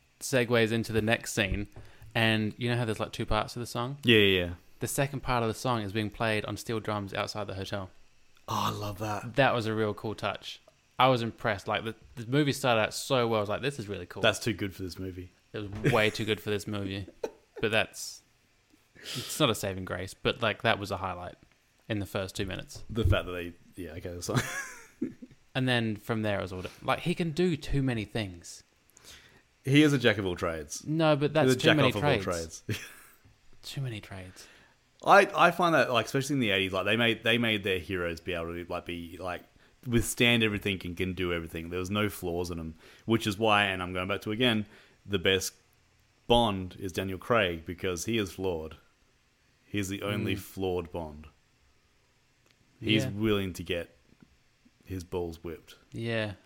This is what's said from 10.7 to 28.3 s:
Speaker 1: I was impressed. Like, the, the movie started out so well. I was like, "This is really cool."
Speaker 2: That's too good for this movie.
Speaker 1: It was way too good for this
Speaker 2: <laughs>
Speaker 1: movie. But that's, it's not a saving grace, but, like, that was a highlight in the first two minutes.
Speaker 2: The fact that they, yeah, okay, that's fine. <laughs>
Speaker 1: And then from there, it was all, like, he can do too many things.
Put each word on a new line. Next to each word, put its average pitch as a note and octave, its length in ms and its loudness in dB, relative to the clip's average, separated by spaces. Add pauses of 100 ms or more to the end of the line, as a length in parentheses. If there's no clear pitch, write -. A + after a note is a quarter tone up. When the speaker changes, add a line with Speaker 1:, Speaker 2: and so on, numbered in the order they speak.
Speaker 1:
I B2+ 80 10
was B2+ 140 4
impressed. G#2+ 440 -2
Like, G#2 180 0
the, A2+ 100 -6 (200)
the A#2 140 -10
movie C#3 240 4
started A#2+ 300 4
out - 120 0
so B2 320 2
well. A2+ 120 2
I - 20 4
was G2+ 80 0
like, G2 140 -2
"This C#3 180 -2
is G2+ 80 -8
really F#2 180 -8
cool." - 160 -6
Speaker 2:
That's A2 160 4
too - 140 0
good G2 220 -4
for - 100 -10
this F2 140 -8
movie. F#2 340 -10 (200)
Speaker 1:
It A2 60 -8
was G#2+ 340 0
way A2 180 6
too A2+ 140 -4
good G#2 160 -2
for A2 100 -4
this G2+ 160 -2
Speaker 2:
<laughs> - 20 -6
Speaker 1:
movie. G2 380 -6 (540)
But A2 120 0
that's, - 500 -2 (960)
it's - 240 -6
not C#3+ 100 6
a G#2 40 0
saving F#2+ 300 -4
grace, F2+ 300 -6
but, - 280 -2
like, G#2+ 200 0
that A2 160 2
was G2 140 -6
a G2 60 -2
highlight F2+ 360 -8 (540)
in G#2 100 -2
the F#2+ 80 -4
first F#2+ 300 -6
two G2+ 100 -4
minutes. - 420 -10
Speaker 2:
The A2 160 -2
fact F2+ 220 2
that F2+ 60 -6
they, F2 200 -6 (220)
yeah, E2+ 180 -10
okay, F2+ 180 -10
that's F2 180 -8
fine. A2+ 140 0 (600)
<laughs> - 120 -8 (420)
Speaker 1:
And C3 120 2
then A2+ 280 2
from A2 260 -4
there, G#2 160 0
it F#2 40 -2
was F#2 100 -6
all, F#2 100 -6 (220)
like, - 160 0
he E3+ 160 -2
can E3+ 160 -2
do F3 240 2
too - 260 -2
many A#2 220 -2
things. F#2+ 580 -8 (1040)